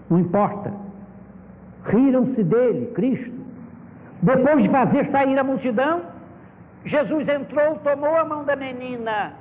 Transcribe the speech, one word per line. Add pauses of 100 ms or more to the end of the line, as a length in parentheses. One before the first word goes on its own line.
(100)
Não
importa. (1120)
Riram-se
dele,
Cristo. (800)
Depois
de
fazer
sair
a
multidão, (840)
Jesus
entrou,
tomou
a
mão
da
menina